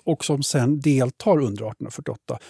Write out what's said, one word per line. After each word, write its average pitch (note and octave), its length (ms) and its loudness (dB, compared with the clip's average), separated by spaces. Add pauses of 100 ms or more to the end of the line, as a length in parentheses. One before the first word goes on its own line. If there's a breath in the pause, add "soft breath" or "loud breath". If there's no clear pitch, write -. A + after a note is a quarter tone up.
och - 200 -2
som C#3+ 180 0
sen C#3 380 2
deltar C#3 640 2
under G#2+ 220 -2
artonhundrafyrtioåtta, A2+ 720 -10 (120)